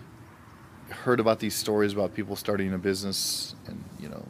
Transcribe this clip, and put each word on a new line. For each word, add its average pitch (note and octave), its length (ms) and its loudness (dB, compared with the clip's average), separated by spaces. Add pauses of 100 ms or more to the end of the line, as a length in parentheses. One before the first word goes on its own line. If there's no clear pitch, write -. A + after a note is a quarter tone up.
(880)
heard B2 300 2
about A2 220 6
these G#2+ 160 0
stories G#2 360 4
about G2+ 220 0
people G2+ 220 -4
starting G2 360 0
a F#2+ 60 0
business F#2+ 760 -2 (100)
and, - 160 -10 (160)
you D2 100 -10
know, - 220 -10